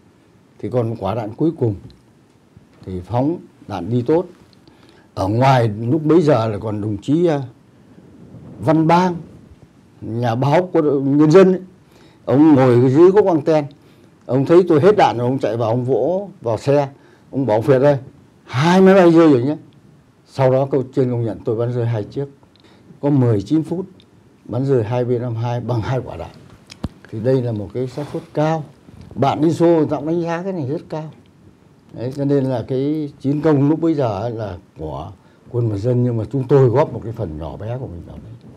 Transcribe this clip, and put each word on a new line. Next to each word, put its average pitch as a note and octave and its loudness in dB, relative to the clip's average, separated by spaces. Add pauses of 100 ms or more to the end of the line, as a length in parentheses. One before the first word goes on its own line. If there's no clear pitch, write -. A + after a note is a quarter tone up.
(580)
Thì G#2 -10
còn A2+ -2
quả F#2+ -4
đạn A2+ -8
cuối D#3 -2
cùng A2+ 0 (1120)
thì F#2 -10
phóng B2+ -4 (300)
đạn F#2+ -8
đi B2 -2
tốt. D#3+ 0 (880)
Ở F#2+ -4
ngoài A#2+ 2 (100)
lúc C#3+ -2
bấy D#3+ 4
giờ A#2+ 2
là G2+ -6
còn G#2+ -8
đồng G#2 -6
chí, E3 0
à, D3 0 (1160)
Văn D#3 2
Bang, F3 2 (840)
nhà A#2 -4
báo D3 0
của E3 2 (180)
Nhân C#3+ 2
dân F#3 8
ấy. F3+ -2 (640)
Ông D3+ 6
ngồi B2+ 4
dưới E3+ 6
gốc G3 4
anten. D#3 0 (640)
Ông C3 0
thấy F3 6
tôi D#3 4
hết G3+ 4
đạn A#2 2
rồi, A#2+ -2
ông C3+ -2
chạy A2+ -4
vào, A#2 -2
ông A#2+ -2
vỗ D3 -2 (120)
vào A2+ -4
xe. C#3 0 (420)
Ông C3+ -4
bảo: G#2+ 2
"Việt B2+ 2
ơi, C#3+ 4 (460)
hai E3+ 2
máy F#3+ 8
bay F3+ 6
rơi E3 6
rồi A#2+ 2
nhé." D3 -2 (720)
Sau C3 0
đó C3+ 0
câu C3+ -2 (100)
trên B2+ 0
công A#2 -4
nhận G2 -6
tôi A2+ -4
bắn A#2+ -4
rơi A#2+ -4
hai A2+ -4
chiếc. C#3 -10 (720)
Có C#3+ 0
mười A#2+ 2
chín D3+ -2
phút F3+ -8 (580)
bắn B2+ -6
rơi C3+ 0
hai B2 -2
B A#2+ -4 (100)
năm A#2+ -8
hai A#2+ -4
bằng A#2+ -4
hai B2 -4
quả - -16
đạn. E2 -14 (800)
Thì A2 -10
đây B2+ 0
là A#2+ -4
một G#2 -8
cái B2+ -6
xác D3 -10
suất D#3+ -10 (120)
cao. D#3 -2 (500)
Bạn C3 -2
Liên E3 2
Xô, E3 2
giọng C#3+ -6
đánh E3+ -2
giá E3 -6
cái F#3+ -8
này D#3+ -6
rất D3 -6
cao. D#3 -10 (840)
Đấy, B2 -8
cho C#3 -4
nên C#3 0
là B2+ -4
cái C#3+ -4
chiến C#3+ -2
công C#3+ 2
lúc D#3 0
bấy E3 0
giờ A2+ -2
ấy A#2+ -6
là G#2+ -8 (220)
của D#2 -12 (380)
quân A#2+ -2
và G#2 -4
dân, B2 -2
nhưng A#2+ -2
mà A2 -4
chúng C3 -4
tôi C3+ 4
góp C#3 0
một G#2+ -10
cái A2+ -12
phần E2 -8
nhỏ D2+ -12
bé A#2 -10
của B2+ -12
mình F2 -14
vào - -18
đấy. - -20 (240)